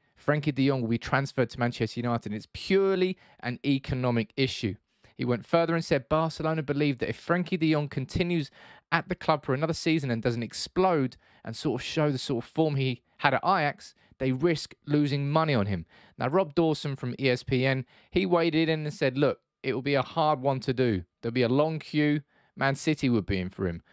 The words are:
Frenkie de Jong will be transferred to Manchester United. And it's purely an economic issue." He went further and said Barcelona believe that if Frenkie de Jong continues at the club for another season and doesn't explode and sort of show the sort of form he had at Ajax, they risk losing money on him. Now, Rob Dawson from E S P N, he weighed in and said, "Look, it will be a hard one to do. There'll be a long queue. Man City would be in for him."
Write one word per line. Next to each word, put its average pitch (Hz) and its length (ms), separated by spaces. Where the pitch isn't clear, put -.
Frenkie 147 320
de 131 140
Jong 135 140
will 113 80
be 117 80
transferred 131 540
to - 80
Manchester 120 420
United. 113 320
And - 20
it's - 160
purely 190 680
an 120 240
economic 127 720
issue." 123 400
He - 80
went 123 220
further 165 280
and 165 120
said 139 240
Barcelona 160 540
believe 143 340
that - 100
if - 180
Frenkie 175 320
de 156 140
Jong 147 160
continues 160 640
at 165 160
the 185 80
club 156 300
for 139 80
another 156 200
season 156 380
and 113 100
doesn't 117 220
explode 160 720
and 113 100
sort 127 240
of - 60
show 151 260
the 131 60
sort 120 260
of - 60
form 156 260
he 131 260
had 135 160
at - 80
Ajax, 165 500
they 131 140
risk 147 420
losing 143 420
money 156 240
on 101 140
him. 90 180
Now, 120 100
Rob 160 280
Dawson 151 400
from 123 240
E 135 100
S 123 140
P 131 240
N, 131 180
he 190 160
weighed 170 300
in 160 120
and 156 240
said, 131 240
"Look, 135 260
it 131 140
will 123 80
be 139 100
a 135 80
hard 151 400
one 135 200
to 135 120
do. 113 300
There'll 117 100
be 123 120
a 113 60
long 151 280
queue. 151 460
Man 135 200
City 147 340
would 110 180
be 95 120
in 90 100
for 95 180
him." 85 260